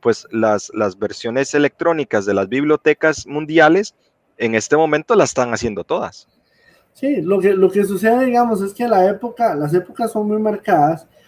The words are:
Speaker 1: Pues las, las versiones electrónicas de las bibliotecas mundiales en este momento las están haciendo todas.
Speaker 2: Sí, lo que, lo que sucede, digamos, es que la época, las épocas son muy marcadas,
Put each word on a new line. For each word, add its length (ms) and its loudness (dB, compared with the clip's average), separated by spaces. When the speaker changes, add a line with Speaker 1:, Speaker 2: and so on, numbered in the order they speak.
Speaker 1:
Pues 300 -2
las, 420 0
las 240 -4
versiones 560 -6
electrónicas 720 -2
de 80 -2
las 160 -2
bibliotecas 760 0
mundiales 680 2
en 160 -2
este 200 0
momento 380 0
las 160 4
están 240 -2
haciendo 300 -6
todas. 440 -8
Speaker 2:
Sí, 300 -4
lo 180 0
que, 140 2
lo 180 4
que 140 2
sucede, 400 0
digamos, 360 0
es 120 -6
que 120 -4
la 220 4
época, 480 -2
las 180 -2
épocas 380 -4
son 160 -4
muy 120 -2
marcadas, 680 0